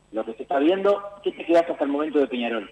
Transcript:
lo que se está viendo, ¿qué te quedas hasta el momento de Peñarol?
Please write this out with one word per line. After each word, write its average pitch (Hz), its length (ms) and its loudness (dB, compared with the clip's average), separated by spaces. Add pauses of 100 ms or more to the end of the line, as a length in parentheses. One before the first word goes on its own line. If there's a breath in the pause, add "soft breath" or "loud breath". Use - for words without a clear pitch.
(120)
lo - 120 -4
que - 80 -10
se - 120 -10
está - 160 -2
viendo, 196 420 2 (200)
¿qué 185 100 -2
te 165 120 -12
quedas 170 240 4
hasta 151 160 -2
el 139 60 -2
momento 147 300 0
de 135 60 4
Peñarol? 117 460 -4